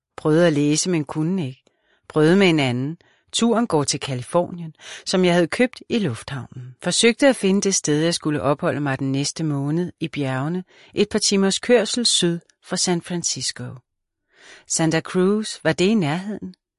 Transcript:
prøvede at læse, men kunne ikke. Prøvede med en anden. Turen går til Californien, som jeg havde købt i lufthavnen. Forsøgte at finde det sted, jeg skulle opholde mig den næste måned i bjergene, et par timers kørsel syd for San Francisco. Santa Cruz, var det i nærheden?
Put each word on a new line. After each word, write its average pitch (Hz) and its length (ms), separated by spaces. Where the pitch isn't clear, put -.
prøvede 160 300
at 165 60
læse, 147 380
men 160 140
kunne 160 420
ikke. 131 180
Prøvede 160 280
med 196 120
en 160 120
anden. 135 360
Turen 233 340
går 151 180
til 131 160
Californien, 165 760
som 185 180
jeg 175 100
havde 175 120
købt - 420
i 233 100
lufthavnen. 127 840
Forsøgte 226 460
at 254 80
finde 196 240
det 196 140
sted, 151 280
jeg 170 120
skulle 147 280
opholde 143 380
mig 135 180
den 135 140
næste 143 320
måned 151 560
i 165 80
bjergene, 143 560
et 202 140
par 214 100
timers 196 400
kørsel 233 480
syd 170 320
for - 120
San 175 260
Francisco. - 640
Santa 160 340
Cruz, 196 640
var 160 100
det 180 120
i 208 100
nærheden? 185 600